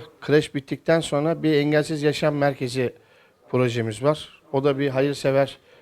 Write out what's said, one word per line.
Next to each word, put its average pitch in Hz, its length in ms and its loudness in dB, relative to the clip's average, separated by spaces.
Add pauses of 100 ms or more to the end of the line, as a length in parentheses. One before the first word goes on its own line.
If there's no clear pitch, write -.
(220)
kreş 147 340 2
bittikten 147 440 -2
sonra 151 440 -2
bir 156 100 2
engelsiz 147 500 0
yaşam 147 320 0
merkezi 131 580 -2 (560)
projemiz 117 540 0
var. - 380 -2 (120)
O 135 100 0
da 139 160 2
bir 143 100 0
hayırsever 135 680 0 (240)